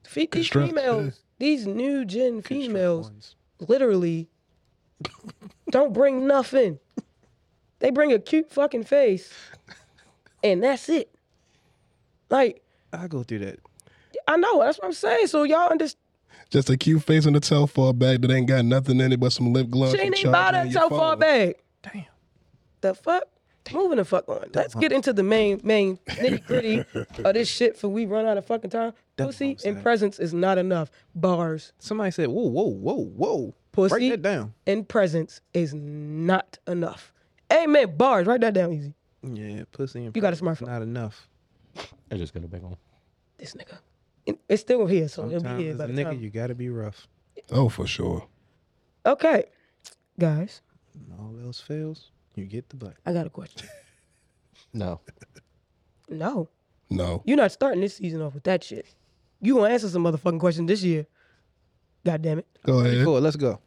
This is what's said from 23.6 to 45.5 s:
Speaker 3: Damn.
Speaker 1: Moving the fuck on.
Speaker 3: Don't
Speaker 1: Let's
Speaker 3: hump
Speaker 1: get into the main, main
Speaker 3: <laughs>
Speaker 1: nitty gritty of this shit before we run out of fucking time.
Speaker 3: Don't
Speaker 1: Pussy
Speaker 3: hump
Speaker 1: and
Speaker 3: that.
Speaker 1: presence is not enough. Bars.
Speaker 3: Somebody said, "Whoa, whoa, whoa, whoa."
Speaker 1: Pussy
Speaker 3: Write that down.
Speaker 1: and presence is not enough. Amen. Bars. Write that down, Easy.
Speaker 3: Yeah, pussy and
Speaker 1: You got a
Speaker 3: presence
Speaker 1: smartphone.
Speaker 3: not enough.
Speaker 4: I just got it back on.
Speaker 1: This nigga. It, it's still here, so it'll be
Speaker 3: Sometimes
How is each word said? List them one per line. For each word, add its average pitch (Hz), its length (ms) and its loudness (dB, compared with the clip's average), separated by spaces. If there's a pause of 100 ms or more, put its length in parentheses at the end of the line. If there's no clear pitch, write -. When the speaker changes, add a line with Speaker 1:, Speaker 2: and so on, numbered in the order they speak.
Speaker 3:
Damn. - 140 -14
Speaker 1:
Moving 349 200 2
the 190 80 0
fuck - 240 -2
on. - 120 -6
Speaker 3:
Don't - 140 -14
Speaker 1:
Let's - 180 -2
Speaker 3:
hump 226 80 -2
Speaker 1:
get 311 100 2
into 269 200 0
the 196 120 2
main, 208 400 2
main 202 340 2
Speaker 3:
<laughs> - 100 -20
Speaker 1:
nitty - 380 -2
gritty - 400 0 (380)
of 196 100 2
this 226 160 0
shit - 240 0
before 202 160 -6
we 220 160 -2
run 214 220 -2
out 208 100 0
of 196 80 -6
fucking 220 240 -6
time. 226 240 -6 (240)
Speaker 3:
Don't 269 120 -2
Speaker 1:
Pussy 277 200 -4
Speaker 3:
hump 277 160 -8
Speaker 1:
and 202 120 -2
Speaker 3:
that. 202 60 -14
Speaker 1:
presence 214 360 2
is 165 160 -4
not 185 240 2
enough. 180 320 -2 (240)
Bars. 170 640 -2
Speaker 3:
Somebody 214 320 -4
said, 156 180 -2
"Whoa, 196 180 -2
whoa, 151 220 0
whoa, 117 340 -4
whoa." 113 520 -4 (160)
Speaker 1:
Pussy 190 220 2
Speaker 3:
Write 247 180 2
that 202 100 -4
down. 143 320 -4 (140)
Speaker 1:
and 202 200 -2
presence 165 540 -2 (120)
is 160 200 -2
not 151 920 -4
enough. 175 440 -6 (400)
Amen. 294 460 4
Bars. 214 300 4
Write 240 140 2
that 220 120 2
down, 175 180 0
Easy. 147 220 -8 (300)
Speaker 3:
Yeah, 104 480 -10
pussy 131 340 -10
and 110 100 -12
Speaker 1:
You 220 60 -2
got 185 120 2
a 160 40 -6
Speaker 3:
presence 165 240 -4
Speaker 1:
smartphone. 123 100 -10
Speaker 3:
not 117 120 -6
enough. 113 440 -10 (840)
Speaker 4:
I 107 60 -6
just 85 180 -8
got 85 80 -10
it 85 80 -14
back 90 120 -14
on. 90 140 -16 (600)
Speaker 1:
This - 160 -20
nigga. - 240 -20 (480)
It, - 120 -8 (100)
it's 208 140 0
still 233 240 0
here, 170 200 0
so - 200 -12
it'll 165 60 -8
be 170 60 -4
Speaker 3:
Sometimes 165 220 -6